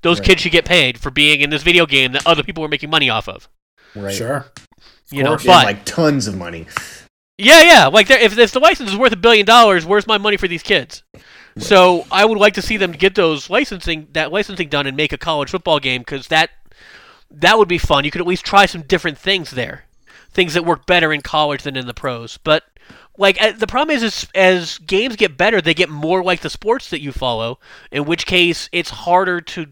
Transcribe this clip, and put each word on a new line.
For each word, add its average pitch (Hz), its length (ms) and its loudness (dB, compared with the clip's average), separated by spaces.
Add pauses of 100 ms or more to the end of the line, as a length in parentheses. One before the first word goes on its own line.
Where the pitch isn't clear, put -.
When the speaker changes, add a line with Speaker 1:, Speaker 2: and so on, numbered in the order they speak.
Speaker 1:
Those 170 180 0
Speaker 2:
Right. - 80 -2
Speaker 1:
kids 180 140 4
should 170 100 -4
get 165 140 2
paid 135 340 0
for 143 100 -8
being 147 300 2
in 143 100 0
this 147 140 -4
video 175 220 4
game 135 260 0
that 139 160 -2
other 160 160 2
people 165 180 -8
were 156 60 -6
making 151 220 -6
money 147 200 0
off 110 200 -4
of. - 180 -16 (480)
Speaker 2:
Right. 98 180 -10
Speaker 3:
Sure. 123 340 -8 (640)
Speaker 1:
You 139 140 -4
know, 131 100 0
Speaker 3:
Of 156 100 -6
course. 180 120 6
Speaker 2:
And, 156 60 8
Speaker 1:
but 127 40 4
Speaker 2:
like, 104 200 -6
tons 143 420 -2
of 95 100 -8
money. 85 300 -14 (720)
Speaker 1:
Yeah, 302 260 8
yeah. 285 240 8
Like, 185 220 4
they're, 262 100 6
if, 220 180 2
if 233 140 4
the 262 80 -2
license 294 320 2
is 196 60 -4
worth 233 160 2
a 202 40 -6
billion 214 280 4
dollars, 208 400 6
where's 202 200 -2
my 214 120 -2
money 202 180 -2
for 190 140 -6
these 170 120 -8
kids? - 420 -4 (120)
Speaker 2:
Right. - 80 -20 (420)
Speaker 1:
So 180 460 4
I 196 140 2
would 220 120 0
like 202 180 4
to 196 60 -6
see 220 140 -4
them 190 160 -2
get 185 240 -2
those 160 340 -2
licensing, 165 640 -6
that 156 220 -4
licensing 190 340 -6
done 143 200 -4
and 135 100 -8
make 151 160 -4
a 139 40 -10
college 147 320 -6
football 170 300 -2
game, 127 240 -6
'cause 135 240 -12
that, 165 220 0 (840)
that 175 260 2
would 202 120 2
be 175 80 -2
fun. 143 260 0
You 147 80 -6
could 170 80 -10
at 175 80 -4
least 180 160 -6
try 196 220 2
some 175 160 -8
different 160 360 -4
things 190 340 -6
there. - 340 -10 (480)
Things 175 200 0
that 170 120 -2
work 170 200 -2
better 165 280 0
in 147 80 -6
college 147 420 -4
than 139 140 -10
in 127 100 -10
the 120 60 -12
pros. 117 500 -10
But, 156 200 0 (540)
like, 196 240 2
uh, 214 120 0
the 220 140 -6
problem 294 280 -2
is, 233 80 -2
is - 320 -6
as 185 440 0
games 214 360 -4
get 185 220 -2
better, 202 240 0
they 160 120 0
get 170 160 -2
more 160 340 -4
like 180 180 -2
the 202 80 -8
sports 233 400 -6
that 156 120 -10
you 147 120 -10
follow, 117 440 -6 (320)
in 143 160 -6
which 165 200 -4
case 175 480 0
it's 170 180 -6
harder 180 500 -2
to 165 300 -12